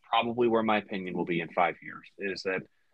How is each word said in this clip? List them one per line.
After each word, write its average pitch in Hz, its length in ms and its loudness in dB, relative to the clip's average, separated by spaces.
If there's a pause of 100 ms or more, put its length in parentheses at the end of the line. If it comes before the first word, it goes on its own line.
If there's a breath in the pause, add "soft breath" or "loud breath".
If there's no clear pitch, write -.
(100)
probably 117 380 2
where 113 160 4
my 107 140 2
opinion 92 380 -6
will 85 100 -2
be 85 140 0
in 82 100 -4
five 85 300 2
years, 82 240 -16 (140)
is 95 240 -8
that 92 200 -2 (320)